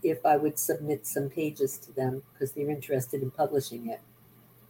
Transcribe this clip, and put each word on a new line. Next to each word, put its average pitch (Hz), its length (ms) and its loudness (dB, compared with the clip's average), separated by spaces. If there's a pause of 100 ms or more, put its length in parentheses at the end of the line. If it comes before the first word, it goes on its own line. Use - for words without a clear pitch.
if 160 220 2
I 151 100 8
would 147 240 2
submit 151 480 0
some 139 220 -2
pages 151 500 -2
to - 140 -20
them 131 300 -2 (140)
'cause 135 140 -2
they're 143 180 -2
interested 143 520 -2
in 131 100 -2
publishing 131 560 0
it. 113 140 -8 (680)